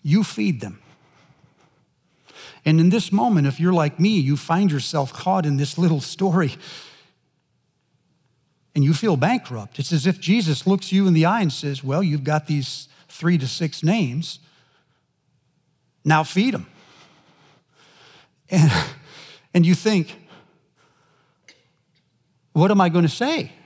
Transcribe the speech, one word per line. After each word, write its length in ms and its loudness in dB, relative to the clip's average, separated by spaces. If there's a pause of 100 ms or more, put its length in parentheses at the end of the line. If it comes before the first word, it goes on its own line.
You 220 2
feed 380 -4
them." 180 -14 (1800)
And 160 4
in 80 6
this 240 0
moment, 340 2
if 140 -4
you're 120 2
like 280 0
me, 180 2
you 180 0
find 340 0
yourself 420 -4
caught 320 -2
in 140 0
this 180 -4
little 240 2
story 560 -2 (2250)
and 100 2
you 80 2
feel 240 0
bankrupt. 640 -4
It's 140 -4
as 140 0
if 140 -2
Jesus 460 0
looks 260 0
you 140 2
in 80 4
the 100 4
eye 160 0
and 120 0
says, 300 -8
"Well, 200 -2
you've 200 -2
got 240 -2
these 420 -6 (200)
three 300 -2
to 100 -4
six 340 -6
names. 560 -2 (1700)
Now 180 4
feed 320 0
'em." 120 -10 (1800)
And, 220 4 (840)
and 140 4
you 80 4
think, 400 0 (2500)
"What 180 4
am 100 4
I 100 4
gonna 180 2
say?" 440 -4 (120)